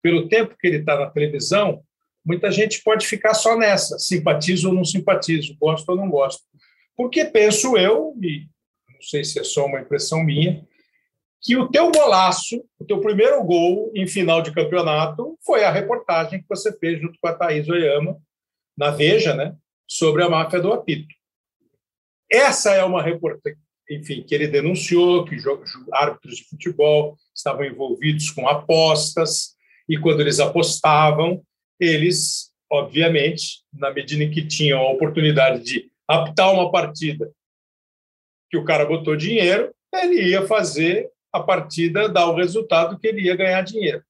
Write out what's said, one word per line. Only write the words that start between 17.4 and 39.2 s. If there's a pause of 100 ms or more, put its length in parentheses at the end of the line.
Oyama, (600)
na
Veja,
né, (300)
sobre
a
máfia
do
apito. (1160)
Essa
é
uma
reportagem, (320)
enfim,
que
ele
denunciou,
que
jo-,
jo-,
árbitros
de
futebol (180)
estavam
envolvidos
com
apostas, (320)
e
quando
eles
apostavam, (380)
eles, (200)
obviamente, (100)
na
medida
em
que
tinham
a
oportunidade
de (160)
apitar
uma
partida (1200)
que
o
cara
botou
dinheiro, (220)